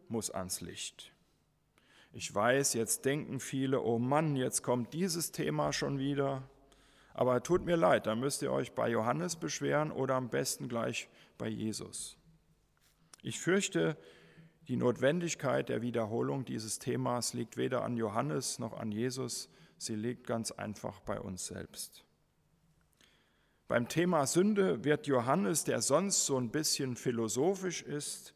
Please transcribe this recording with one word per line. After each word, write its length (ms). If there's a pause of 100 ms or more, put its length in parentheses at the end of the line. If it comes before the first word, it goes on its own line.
muss 240
ans 300
Licht. 520 (1000)
Ich 200
weiß, 400
jetzt 320
denken 340
viele, 420
„Oh 180
Mann, 360
jetzt 280
kommt 300
dieses 380
Thema 400
schon 280
wieder.“ 500 (640)
Aber 300
tut 220
mir 100
leid, 320
da 80
müsst 260
ihr 100
euch 220
bei 160
Johannes 460
beschweren 560
oder 240
am 140
besten 380
gleich 420 (280)
bei 100
Jesus. 720 (1040)
Ich 180
fürchte, 580 (680)
die 100
Notwendigkeit 920
der 120
Wiederholung 600
dieses 360
Themas 540
liegt 220
weder 280
an 140
Johannes 600
noch 160
an 180
Jesus, 580 (280)
sie 180
liegt 300
ganz 260
einfach 500
bei 180
uns 260
selbst. 580 (1600)
Beim 220
Thema 360
Sünde 580
wird 240
Johannes, 580
der 160
sonst 440
so 140
ein 120
bisschen 440
philosophisch 880
ist 520